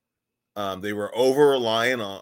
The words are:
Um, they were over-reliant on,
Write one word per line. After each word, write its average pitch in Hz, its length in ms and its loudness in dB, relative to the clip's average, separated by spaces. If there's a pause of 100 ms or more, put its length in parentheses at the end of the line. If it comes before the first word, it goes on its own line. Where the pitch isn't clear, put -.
(560)
Um, 95 260 -8
they 104 120 -6
were 104 220 -8
over-reliant 127 840 2
on, 98 200 -10